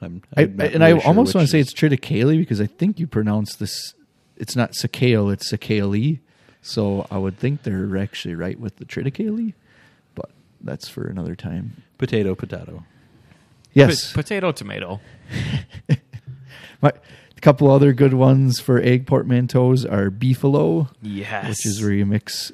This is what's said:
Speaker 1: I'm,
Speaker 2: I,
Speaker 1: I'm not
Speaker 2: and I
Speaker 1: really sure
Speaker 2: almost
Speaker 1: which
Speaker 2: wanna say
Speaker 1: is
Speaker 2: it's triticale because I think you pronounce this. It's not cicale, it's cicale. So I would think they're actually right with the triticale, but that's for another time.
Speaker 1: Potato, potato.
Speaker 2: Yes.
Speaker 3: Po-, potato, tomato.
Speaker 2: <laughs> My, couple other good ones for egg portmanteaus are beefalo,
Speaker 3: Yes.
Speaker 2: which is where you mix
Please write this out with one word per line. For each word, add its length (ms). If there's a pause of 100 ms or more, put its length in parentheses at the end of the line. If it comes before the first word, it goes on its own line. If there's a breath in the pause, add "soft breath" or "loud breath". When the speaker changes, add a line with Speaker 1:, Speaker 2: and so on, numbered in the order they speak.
Speaker 1:
I'm, 180 (160)
Speaker 2:
I, 60
Speaker 1:
I'm 140
not 180
Speaker 2:
and 100
I 40
Speaker 1:
really 120
sure 80
Speaker 2:
almost 200
Speaker 1:
which 80
Speaker 2:
wanna 100
say 140
Speaker 1:
is 100
Speaker 2:
it's 100
triticale 580
because 220
I 60
think 340
you 60
pronounce 500
this. 380 (420)
It's 200
not 160
cicale, 600
it's 180
cicale. 680 (420 soft breath)
So 500
I 80
would 200
think 240
they're 340
actually 380
right 240
with 180
the 80
triticale, 680 (600 soft breath)
but 160 (300)
that's 280
for 180
another 300
time. 460 (140)
Speaker 1:
Potato, 380
potato. 500 (880 soft breath)
Speaker 2:
Yes. 400
Speaker 3:
Po-, 100
potato, 300
tomato. 480 (920 loud breath)
Speaker 2:
<laughs> 920
My, 100 (520 loud breath)
couple 260
other 220
good 220
ones 440
for 220
egg 260
portmanteaus 840
are 200
beefalo, 800 (140)
Speaker 3:
Yes. 460
Speaker 2:
which 180
is 160
where 100
you 140
mix 480